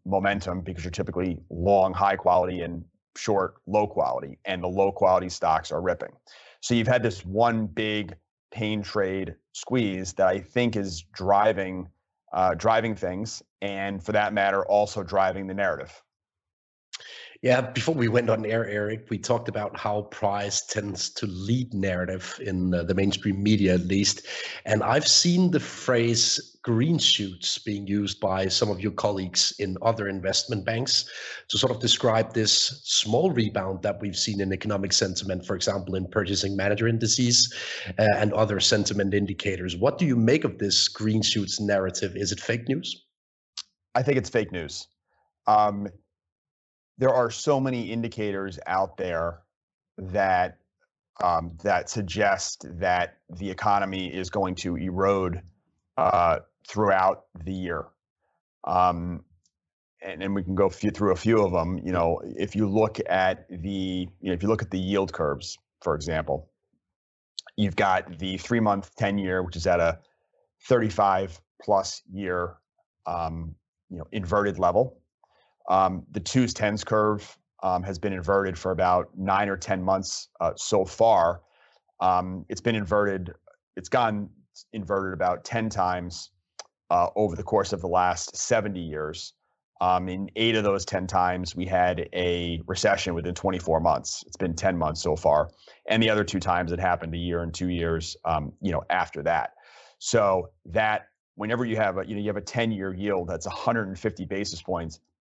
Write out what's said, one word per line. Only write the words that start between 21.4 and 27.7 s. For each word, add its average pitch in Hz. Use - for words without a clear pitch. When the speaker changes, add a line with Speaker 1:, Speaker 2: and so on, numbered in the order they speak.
Speaker 2:
narrative 92
in, 92
uh, 87
the 90
mainstream 98
media, 101
at 90
least. 98
And 107
I've 139
seen 175
the 147
phrase -
green 131
shoots -
being 101